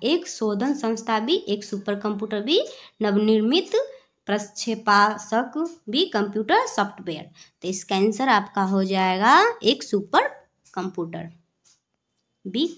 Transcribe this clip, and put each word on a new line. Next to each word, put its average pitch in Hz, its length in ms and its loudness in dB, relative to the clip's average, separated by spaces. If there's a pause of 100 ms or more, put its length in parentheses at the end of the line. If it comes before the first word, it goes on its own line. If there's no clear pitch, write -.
एक 339 220 0
शोधन 220 480 -2
संस्था 226 440 -2
भी, 247 180 0
एक 208 260 -4
सुपर 202 360 -6
कंप्यूटर 214 420 -4
भी, 233 180 2 (420)
नवनिर्मित 214 720 2 (560)
प्रक्षेपाशक 214 1200 0 (380)
भी, 285 180 0
कंप्यूटर 214 600 0
सॉफ्टवेयर। 175 640 -4 (340)
तो 170 40 -6
इसका 190 280 -4
आंसर 214 340 2
आपका 202 360 2
हो 190 200 2
जाएगा 190 560 4 (220)
एक 285 200 2
सुपर 277 440 0 (460)
कंप्यूटर, 170 560 -8 (1160)
बी 233 220 -2 (100)